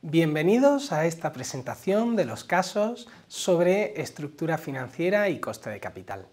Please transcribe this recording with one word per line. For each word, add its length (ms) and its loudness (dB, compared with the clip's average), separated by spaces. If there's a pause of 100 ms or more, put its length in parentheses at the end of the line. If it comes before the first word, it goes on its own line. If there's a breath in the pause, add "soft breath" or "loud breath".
Bienvenidos 840 4
a 140 0
esta 260 -2
presentación 840 -2
de 80 2
los 180 -8
casos 640 -2 (220 loud breath)
sobre 720 2
estructura 560 -4
financiera 720 -2
y 100 -2
coste 300 -8
de 100 -10
capital. 540 -12